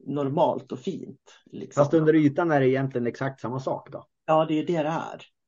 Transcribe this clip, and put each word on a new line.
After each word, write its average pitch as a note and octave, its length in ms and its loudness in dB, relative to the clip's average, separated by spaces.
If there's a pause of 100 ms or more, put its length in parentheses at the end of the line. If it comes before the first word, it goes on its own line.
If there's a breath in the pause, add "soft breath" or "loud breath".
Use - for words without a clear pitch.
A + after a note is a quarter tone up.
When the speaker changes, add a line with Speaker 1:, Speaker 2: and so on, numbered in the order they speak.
Speaker 1:
normalt C#3 640 -2
och C3 60 -10
fint, - 640 -12 (120)
liksom. C3+ 280 -6
Speaker 2:
Fast C#3+ 140 4
under D#3 200 4
ytan D#3 360 2
är C#3+ 100 4
det C3 80 4
egentligen C3 380 -2
exakt C3+ 340 -6
samma B2+ 200 -8
sak - 320 -8
då. - 140 -16 (200)
Speaker 1:
Ja, D#3 180 4
det D#3 100 -2
är - 20 0
ju D3+ 80 -2
det E3 180 0
det D3 60 -2
är. - 340 -6 (260)